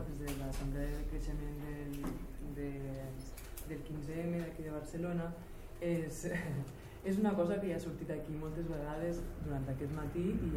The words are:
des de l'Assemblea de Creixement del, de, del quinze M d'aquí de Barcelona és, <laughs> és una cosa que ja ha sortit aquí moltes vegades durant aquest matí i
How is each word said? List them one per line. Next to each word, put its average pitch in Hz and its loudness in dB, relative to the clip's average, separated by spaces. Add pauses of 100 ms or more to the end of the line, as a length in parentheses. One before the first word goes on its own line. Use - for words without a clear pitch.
des 147 -4
de 143 0
l'Assemblea 139 0
de 143 0
Creixement 147 0
del, 143 -4 (560)
de, 143 0 (1000)
del 147 -4
quinze 151 -2
M 170 2
d'aquí 160 -4
de 156 -4
Barcelona 165 0 (480)
és, 160 2
<laughs> - 0 (720)
és 190 4
una 208 8
cosa 185 6
que 190 2
ja 170 2
ha - -2
sortit 151 -2
aquí 151 -2
moltes 156 0
vegades 156 0 (240)
durant 143 2
aquest 135 0
matí 151 0 (240)
i 165 2